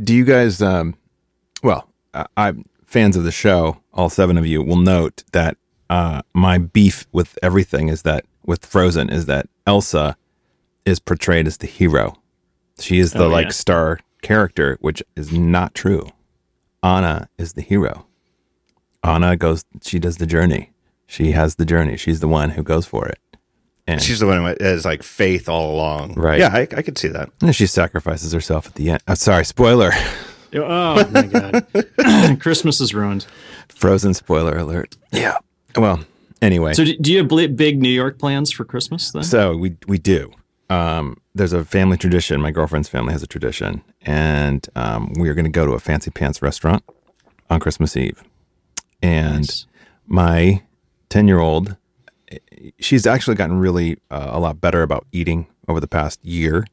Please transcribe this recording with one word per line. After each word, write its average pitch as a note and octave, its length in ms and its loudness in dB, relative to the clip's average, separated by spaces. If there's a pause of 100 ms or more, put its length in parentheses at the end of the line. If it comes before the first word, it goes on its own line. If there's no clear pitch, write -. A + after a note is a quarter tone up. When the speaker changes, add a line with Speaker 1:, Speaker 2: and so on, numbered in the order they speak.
Speaker 1:
do A2 140 2
you B2+ 80 6
guys, A#2+ 380 4
um, F2 340 0 (640)
well, A2 280 0 (240)
I, D2 120 -8 (120)
I'm G2+ 280 -2 (200)
fans G#2 320 2
of E2+ 80 -2
the E2+ 60 -2
show, E2+ 460 2 (160)
all F2+ 160 0
seven F2+ 280 2
of E2 80 2
you D#2 180 0
will F2 140 0
note F2+ 460 2 (100)
that, E2 240 0 (320)
uh, E2+ 320 -2 (120)
my F2+ 240 4
beef G2 540 2
with E2+ 320 -2
everything F2+ 460 0
is D#2 140 -4
that, D#2 220 -2 (200)
with - 200 -4
Frozen, F2+ 440 2
is E2 160 -4
that C#2 220 -2 (200)
Elsa E2 480 0 (720)
is F#2 140 0
portrayed E2 480 0
as D#2 100 -8
the - 100 -14
hero. D2 480 0 (640)
She F2+ 200 0
is F2 140 4
the, F#2 120 2
Speaker 2:
Oh, E2 40 4
Speaker 1:
like, E2 180 2
Speaker 2:
yeah. - 40 -8
Speaker 1:
star E2 480 0 (220)
character, E2+ 600 0
which D#2 220 -4 (140)
is D2+ 160 -10
not E2+ 420 0
true. - 340 -2 (720)
Anna F#2 460 0 (100)
is E2 160 -10
the C#2+ 80 -12
hero. F2+ 440 -2 (1000)
Anna F2 320 2
goes, E2 300 -2 (180)
she - 160 -4
does E2 180 -6
the E2+ 100 -4
journey. E2 440 0 (400)
She D#2 200 0
has D#2 240 0
the E2+ 100 0
journey. D#2+ 320 0
She's D#2+ 220 -2
the D#2 80 -2
one D2+ 240 0
who D#2 100 -6
goes D#2+ 240 -2
for - 220 -6
it. - 100 -12 (680)
And D#2+ 120 -2
Speaker 3:
She's A#2 200 -2
the G#2+ 80 2
one F#2+ 100 4 (220)
who - 40 -6
has, F2 220 0
like, D#2 160 -4
faith F#2 480 -2
all E2 240 -2
along. D#2 400 -4
Speaker 1:
Right. D#2+ 260 0
Speaker 3:
Yeah, E3+ 140 4
I, A2+ 60 2 (180)
I - 60 -6
could - 160 -10
see - 80 -4
that. D#2+ 240 -8 (100)
Speaker 1:
And D#3+ 140 4
she G#2 100 2
sacrifices E2 680 -2
herself D#2+ 360 -4
at - 80 -20
the D2+ 160 -2
end. D2+ 160 -2
Oh, F#2+ 80 0
sorry, F2 300 2
spoiler. A#2 520 4
<laughs> - 40 0 (500)
Speaker 2:
Oh, E3+ 600 0
my C4+ 120 4
God. G3+ 1160 2
<clears throat> - 20 -16
Christmas D#3 400 0
is G#2 140 -4
ruined. G2+ 320 -4 (400)
Speaker 1:
Frozen F#2+ 480 2
spoiler D#2+ 420 -2
alert. E2+ 400 -8 (140)
Yeah. - 260 -2 (400)
Well, F#2+ 260 2 (380)
anyway. E2+ 320 2
Speaker 2:
So D3 120 4
do, D#3+ 120 -2
do D#3 140 0
you F#3+ 80 4
have D#3 80 2
bli-, D#3+ 180 2
big D3 340 0
New B2+ 100 2
York B2+ 280 -2
plans C#3+ 340 -2
for - 140 -10
Christmas - 460 -8
then? D3+ 100 -8
Speaker 1:
So G2+ 340 2
we, E2+ 220 -4 (100)
we G2 120 0
do. D#2 320 0 (400)
Um, E2 500 -2 (140)
there's F#2 180 0
a E2+ 100 0
family F#2 340 2
tradition. E2+ 440 0
My D2+ 80 -2
girlfriend's D2+ 400 -2
family B1 240 -4
has D2 80 -4
a D2 60 -12
tradition, - 560 -8 (180)
and, D2 760 -2
um, A1 440 -6
we E2+ 100 0
are D2 60 -2
gonna D#2+ 140 0
go D#2 180 0
to C2 60 0
a A1+ 60 -4
fancy - 300 -4
pants - 320 -6
restaurant D#2 420 -2 (680)
on E2 80 2
Christmas D#2 360 -2
Eve. G#1+ 280 -6 (800)
And D#2 380 2
Speaker 2:
Nice. - 260 -6 (400)
Speaker 1:
my F2 560 2 (460)
ten-year-old, F#2 680 2 (1040)
she's A#2+ 260 2
actually A#2+ 300 2
gotten F#2 240 0
really, F2 400 0 (100)
uh, C#2 220 -10
a D2+ 80 -4
lot E2 200 -4
better E2+ 220 2
about D2+ 300 -2
eating E2+ 340 -2 (220)
over D#2+ 120 -2
the D2 80 -6
past D2+ 380 -4
year, E2+ 480 -2